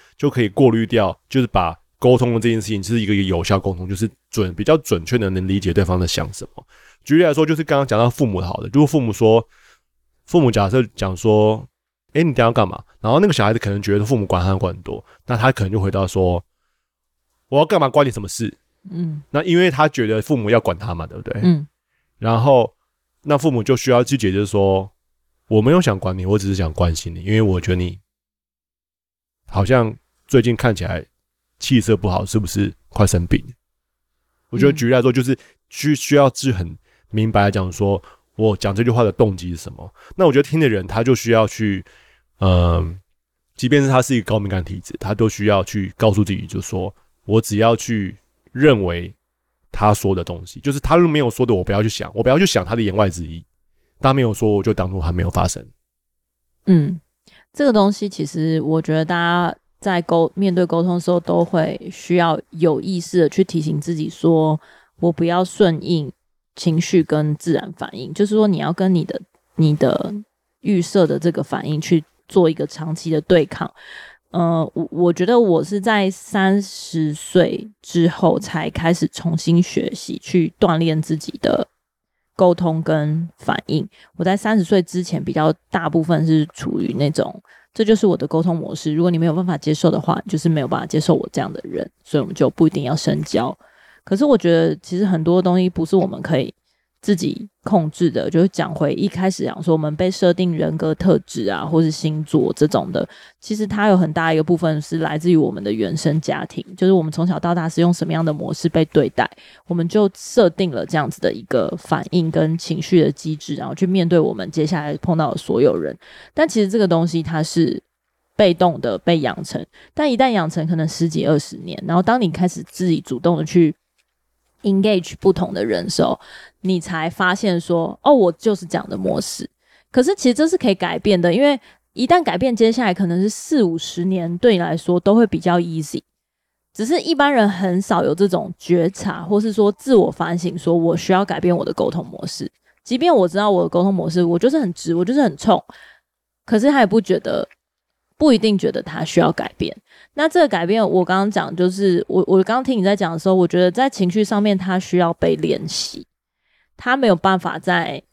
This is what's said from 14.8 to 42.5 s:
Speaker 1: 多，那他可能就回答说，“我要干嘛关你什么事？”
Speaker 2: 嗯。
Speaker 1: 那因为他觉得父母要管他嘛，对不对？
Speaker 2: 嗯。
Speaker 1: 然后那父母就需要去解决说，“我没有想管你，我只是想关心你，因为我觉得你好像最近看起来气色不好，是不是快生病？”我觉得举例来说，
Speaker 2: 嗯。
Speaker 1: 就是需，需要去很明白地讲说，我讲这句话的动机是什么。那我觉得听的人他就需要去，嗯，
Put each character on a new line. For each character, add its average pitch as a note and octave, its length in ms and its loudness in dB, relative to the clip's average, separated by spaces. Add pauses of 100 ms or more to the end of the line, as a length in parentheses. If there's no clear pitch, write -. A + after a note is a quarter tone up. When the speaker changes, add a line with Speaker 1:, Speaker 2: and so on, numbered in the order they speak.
Speaker 1:
多， - 220 -12 (220)
那 B2 100 -2
他 B2+ 160 2
可 - 100 -6
能 F#2+ 80 -4
就 G#2+ 80 -2
回 F#2+ 120 0
答 F#2+ 160 -2
说 F2+ 360 0 (1040)
，“我 C3+ 100 0
要 D3+ 60 6
干 E3+ 160 2
嘛 C#3 80 2
关 C#3+ 160 4
你 C3+ 60 -2
什 A2 100 -6
么 G2 80 -8
事？” - 280 -8 (340)
Speaker 2:
嗯。 E3 380 -6
Speaker 1:
那 D3 140 -2
因 E3+ 160 2
为 F3+ 120 4
他 D3+ 160 2
觉 B2+ 200 -2
得 A2 160 0
父 D3+ 140 -2
母 G#2+ 120 -2
要 A2+ 100 6
管 F#2 200 -2
他 F#2+ 160 -8
嘛， E2 120 -8
对 - 120 -16
不 - 40 -14
对？ - 200 -8
Speaker 2:
嗯。 D#3 240 2 (520)
Speaker 1:
然 A2+ 220 0
后 B2+ 320 4 (500)
那 D3 140 2
父 D3 140 2
母 A#2+ 120 0
就 B2+ 140 2
需 C3 140 -2
要 B2 120 4
去 C3 140 -2
解 G#2 160 0
决 G2+ 140 0
说 G2 440 0 (580)
，“我 G#2+ 120 4
没 A#2 120 4
有 F3+ 100 6
想 G#2 160 0
管 F#2 180 -4
你， F#2 80 -6
我 G2+ 140 2
只 G2 100 -6
是 G2 60 0
想 F2 180 -2
关 E2+ 240 0
心 E2+ 180 -10
你， E2+ 80 -12
因 F#2+ 100 -4
为 A2 100 4
我 F#2+ 180 2
觉 F2+ 120 -2
得 F2+ 40 0
你 F2+ 220 -4 (1500)
好 G2 180 -2
像 A2+ 300 2 (320)
最 C3 140 4
近 A#2 160 2
看 A2+ 180 0
起 F2+ 100 -6
来 E2 200 -6 (540)
气 B2+ 220 2
色 A2 160 2
不 F#2+ 120 -2
好， F#2 160 -2
是 A2 140 -2
不 G2+ 80 -2
是 F#2+ 260 -2 (160)
快 - 180 2
生 F2 200 0
病？” - 160 0 (1080)
我 A#2+ 80 -4
觉 C3 80 4
得 C#3 60 4
举 C#3+ 140 -2
例 A#2+ 60 2
来 B2+ 100 4
说， B2 100 4
Speaker 2:
嗯。 - 20 -2
Speaker 1:
就 C3+ 80 2
是 B2+ 140 -2 (320)
需， D3 260 -2
需 - 200 -2
要 C#3 160 6
去 - 200 -4
很 F#2 260 -4 (340)
明 A2 200 0
白 G#2+ 140 4
地 G2+ 60 2
讲 F#2+ 200 -2
说， G2 320 -2 (340)
我 G#2+ 200 2
讲 G2 180 -4
这 G#2 80 0
句 A#2+ 80 0
话 A#2+ 120 2
的 G2+ 100 2
动 G#2 240 2
机 F2 140 -10
是 E2+ 60 -8
什 - 160 -14
么。 - 200 -18 (240)
那 F#3 100 4
我 D3 60 4
觉 C#3 100 6
得 - 0 -
听 D#3 160 -2
的 D3+ 100 4
人 G2 180 -2
他 A2 180 -2
就 B2+ 100 4
需 A2+ 180 0
要 A2 140 4
去， G2 380 -4 (540)
嗯， F2 600 2 (580)